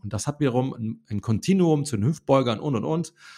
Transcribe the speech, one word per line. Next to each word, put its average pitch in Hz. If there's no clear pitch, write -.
Und 101
das 107
hat 143
wiederum 131
ein, 110
ein 104
Kontinuum 156
zu 120
den 101
Hüftbeugern 135
und, 143
und, 104
und. 160